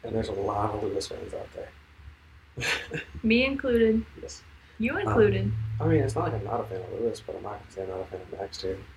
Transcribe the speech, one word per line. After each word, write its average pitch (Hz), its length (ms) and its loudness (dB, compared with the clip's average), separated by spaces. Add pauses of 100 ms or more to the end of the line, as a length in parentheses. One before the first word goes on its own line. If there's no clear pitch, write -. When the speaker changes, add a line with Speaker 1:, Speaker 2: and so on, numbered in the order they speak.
Speaker 1:
And 110 140 -6
there's 110 120 0
a 104 40 -4
lot 104 420 0
of 104 80 -4
Lewis - 240 -2
fans - 280 -10
out - 200 -8
there. - 140 -10 (1400)
<laughs> - 100 -10
Speaker 2:
Me 233 220 6
included. 233 600 4 (160)
Speaker 1:
Yes. - 220 -14 (360)
Speaker 2:
You 254 160 0
Speaker 1:
Um, 392 60 -2
Speaker 2:
included. 202 520 6 (260)
Speaker 1:
I 151 80 0
mean, 160 160 6
it's 135 120 0
not 160 100 0
like 113 100 -2
I'm 101 100 -4
not 101 160 -2
a - 40 -4
fan 92 160 -6
of 90 200 -10
Lewis, 113 200 0
but - 160 -10
I'm 92 60 -10
not 104 180 -8
gonna - 100 -20
say 98 120 -8
I'm 95 80 -4
not 92 100 -4
a 92 40 -6
fan 92 160 -10
of 92 180 -12
Max, 98 200 -8
too. 95 200 -4 (180)